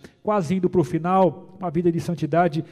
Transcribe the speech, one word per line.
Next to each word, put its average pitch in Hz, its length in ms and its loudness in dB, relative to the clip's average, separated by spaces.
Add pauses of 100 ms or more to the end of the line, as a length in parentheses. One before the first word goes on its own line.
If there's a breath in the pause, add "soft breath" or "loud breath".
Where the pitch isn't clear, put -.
(220 soft breath)
Quase 196 320 0
indo 185 160 0
pro 180 120 2
final, 175 800 0
uma 180 100 -6
vida 170 220 0
de 165 80 -2
santidade 160 720 0